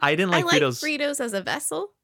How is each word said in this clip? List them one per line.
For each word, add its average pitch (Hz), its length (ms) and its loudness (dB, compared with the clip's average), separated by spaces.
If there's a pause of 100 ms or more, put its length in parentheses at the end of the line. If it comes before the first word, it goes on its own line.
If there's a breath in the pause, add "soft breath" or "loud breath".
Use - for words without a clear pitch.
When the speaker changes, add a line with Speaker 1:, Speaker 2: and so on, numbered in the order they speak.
Speaker 1:
I 147 140 4
didn't 180 180 2
Speaker 2:
I - 80 4
Speaker 1:
like 349 120 -2
Speaker 2:
like - 80 4
Speaker 1:
Fritos 127 220 2
Speaker 2:
Fritos 294 360 -2
as 233 140 -4
a 196 80 -4
vessel. 311 500 -6 (120)